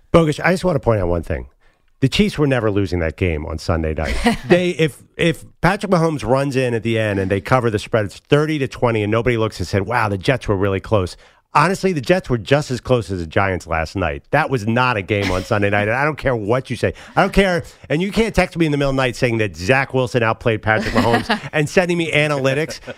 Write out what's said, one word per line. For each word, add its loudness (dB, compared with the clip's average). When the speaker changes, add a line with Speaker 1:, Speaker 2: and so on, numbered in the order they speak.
Speaker 1:
Bogusch, 2
I 2
just -2
want 0
to 0
point 2
out 0
one 0
thing. -8
The 4
Chiefs 2
were 2
never 2
losing 0
that -2
game -2
on -8
Sunday -2
night. -4
Speaker 2:
<laughs> -14
Speaker 1:
They, 4
if, -2
if -2
Patrick 0
Mahomes 2
runs 0
in 0
at -2
the 0
end 0
and 0
they 0
cover 2
the 0
spread, 0
it's -12
thirty 2
to 0
twenty, 0
and 0
nobody 0
looks -2
and -4
said, 0
"Wow, 0
the -2
Jets 0
were 0
really -2
close." -2
Honestly, 2
the -2
Jets 0
were 2
just 0
as -4
close 0
as -4
the -6
Giants -2
last -4
night. -4
That 0
was -2
not 0
a -2
game 0
on -2
Sunday 0
night, 0
and 0
I 0
don't -2
care 0
what -2
you -4
say. 0
I 4
don't 2
care, 2
and 0
you -2
can't 0
text 0
me 4
in 0
the 0
middle 2
of -2
the 2
night 0
saying 0
that -2
Zach 0
Wilson 0
outplayed 0
Patrick 0
Mahomes 0
Speaker 2:
<laughs> -14
Speaker 1:
and 0
sending 2
me -2
analytics. 0